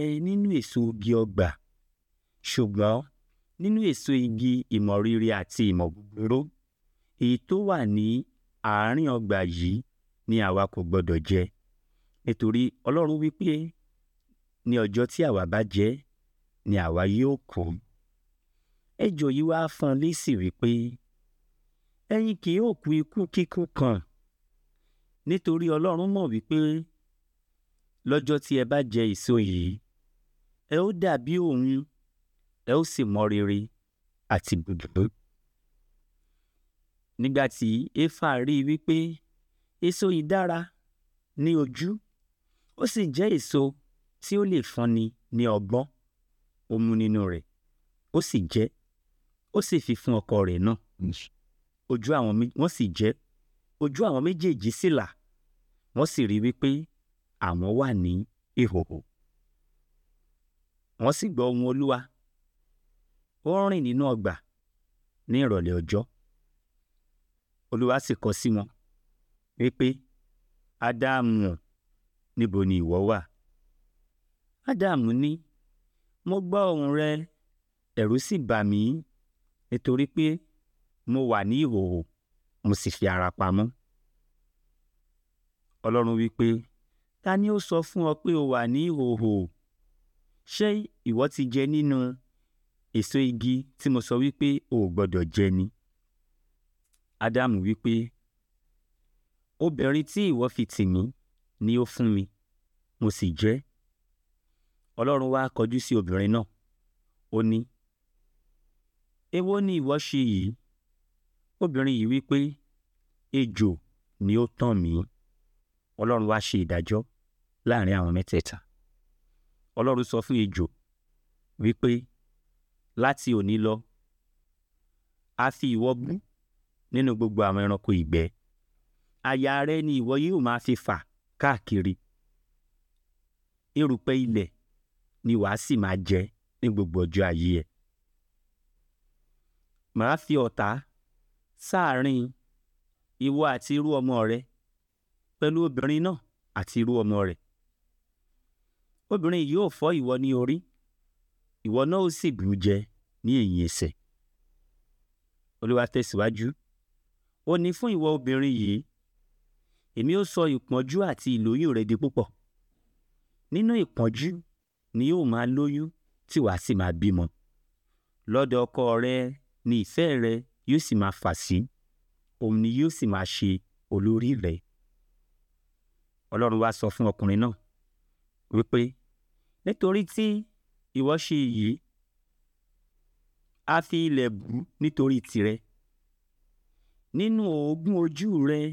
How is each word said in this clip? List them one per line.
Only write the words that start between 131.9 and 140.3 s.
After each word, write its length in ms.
Erùpẹ̀ 400
ilẹ̀ 340
ni 120
wàá 220
sì 180
máa 200
jẹ 260
ní 60
gbogbo 300
ọjọ́ 260
ayé 280
ẹ. 100
Màá 220
fi 180